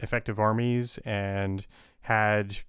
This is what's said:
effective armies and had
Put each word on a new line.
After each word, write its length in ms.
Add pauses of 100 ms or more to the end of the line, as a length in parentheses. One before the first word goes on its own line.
effective 400
armies 640
and 640 (340)
had 560 (120)